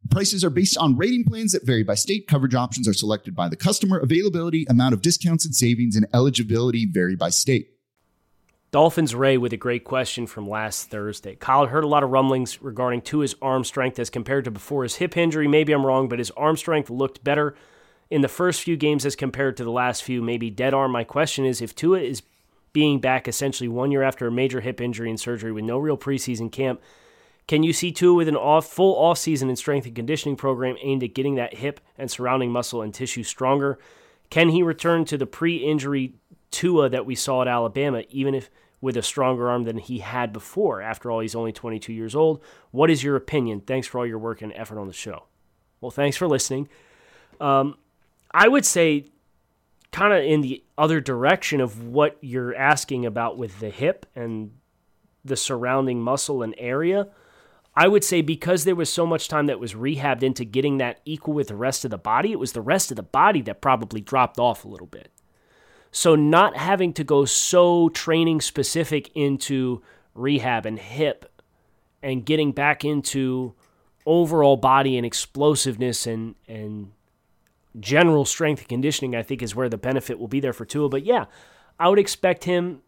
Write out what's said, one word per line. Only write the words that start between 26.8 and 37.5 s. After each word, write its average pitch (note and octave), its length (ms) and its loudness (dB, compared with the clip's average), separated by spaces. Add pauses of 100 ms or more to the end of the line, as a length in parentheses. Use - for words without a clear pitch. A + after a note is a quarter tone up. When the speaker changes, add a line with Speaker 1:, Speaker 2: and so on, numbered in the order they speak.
Speaker 2:
can D#3 160 2
you E3 120 2
see F3 180 -2
Tua F3 220 6
with E3+ 120 4
an D3 100 0
off, D3 300 4
full F#3+ 300 2
offseason D3+ 520 2
and B2+ 100 -2
strength C#3+ 260 -2
and A#2 100 -16
conditioning C#3 400 -4
program B2+ 460 -2
aimed C3+ 240 -2
at A#2 80 -6
getting C#3 220 -2
that A#2+ 180 -4
hip C#3 260 -6 (200)
and B2+ 120 -8
surrounding B2+ 400 0
muscle A#2+ 300 -4
and G#2+ 140 -8
tissue B2 280 -8
stronger? C#3 560 0 (520)
Can E3 180 4
he E3 140 4
return E3 420 2
to D3 140 -4
the C3 80 -2
pre-injury C#3+ 880 -2 (360)
Tua E3+ 380 4
that B2+ 160 -2
we B2+ 100 -6
saw B2+ 280 0
at B2+ 60 2
Alabama, A#2+ 600 -2